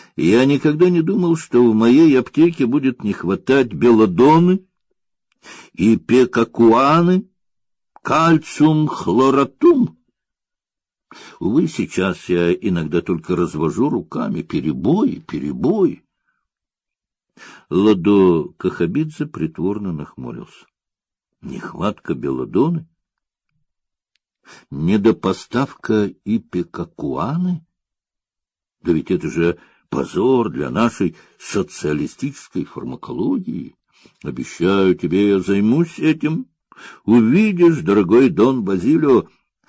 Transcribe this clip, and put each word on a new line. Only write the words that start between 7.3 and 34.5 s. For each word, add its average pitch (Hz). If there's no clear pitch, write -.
кальциум 156
хлоратум. 135
Увы, 135
сейчас 95
я 87
иногда 85
только 87
развожу 80
руками. 95
Перебой, 147
перебой». 110
Ладо 92
Кахабидзе 143
притворно 95
нахмурился. 62
«Нехватка -
белладонны? 71
Недопоставка 101
ипекакуаны? 117
Да 87
ведь 80
это 80
же 85
позор 107
для 67
нашей 104
социалистической -
фармакологии. -
Обещаю 90